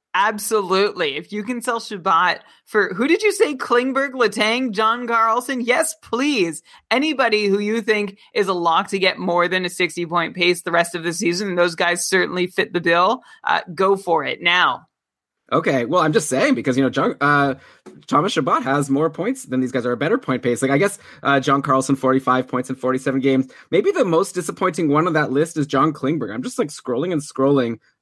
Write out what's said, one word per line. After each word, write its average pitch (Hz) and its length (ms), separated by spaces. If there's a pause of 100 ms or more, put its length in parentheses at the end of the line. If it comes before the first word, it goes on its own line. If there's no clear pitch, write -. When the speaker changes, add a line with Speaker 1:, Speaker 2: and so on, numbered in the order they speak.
(160)
Speaker 1:
Absolutely. 190 1000
If 170 160
you 208 100
can 240 180
sell 233 200
Chabot 180 580 (260)
for, 190 300
who 233 140
did 381 140
you 415 100
say? 302 240
Klingberg, 262 560
Letang, 226 580
John 226 380
Carlson? 233 520
Yes, 247 420
please. 233 600 (260)
Anybody 233 580
who 196 120
you 214 240
think 208 360 (140)
is 196 160
a 196 40
lock 175 360
to 196 120
get 185 180
more 175 300
than 185 160
a 180 40
sixty 175 380
point 170 300
pace 175 260
the 175 80
rest 170 240
of 170 80
the 170 100
season, 175 360
and 175 100
those 175 160
guys 175 320
certainly 180 400
fit - 260
the 175 80
bill, 175 420 (200)
uh, - 200 (120)
go 196 220
for 165 280
it 127 160
now. 170 460 (640)
Speaker 2:
Okay, 139 320
well, 170 160
I'm 156 120
just 165 160
saying 254 260
because, 123 220
you 135 80
know, 127 60
John, 165 300
uh, 143 360 (500)
Thomas 151 260
Chabot 190 300
has 139 260
more 147 220
points 220 340
than 131 160
these 123 120
guys, 127 120
are 123 80
a 120 40
better 160 200
point 131 260
pace. 120 200
Like, 135 80
I 143 80
guess, 202 180 (280)
uh, 139 160
John 139 200
Carlson, 131 360
forty-five 131 500
points 127 240
in 127 60
forty-seven 131 440
games. 135 320 (200)
Maybe 214 180
the 320 140
most 175 320
disappointing 175 520
one 156 200
on 160 60
that 147 180
list 160 240
is 143 100
John 147 260
Klingberg. 135 400
I'm 120 120
just, 254 140
like, 247 100
scrolling 139 440
and 156 80
scrolling. 135 580 (240)